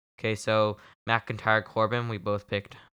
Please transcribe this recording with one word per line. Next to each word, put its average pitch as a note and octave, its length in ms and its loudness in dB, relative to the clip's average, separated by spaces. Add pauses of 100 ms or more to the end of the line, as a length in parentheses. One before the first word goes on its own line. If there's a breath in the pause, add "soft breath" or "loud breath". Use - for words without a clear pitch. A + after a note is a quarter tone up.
(180)
Okay, A2 180 -2
so G#2+ 420 0 (320 loud breath)
McIntyre, A2 560 2
Corbin, A#2 420 0
we A2 100 -6
both G2+ 300 -4
picked - 300 -6 (200)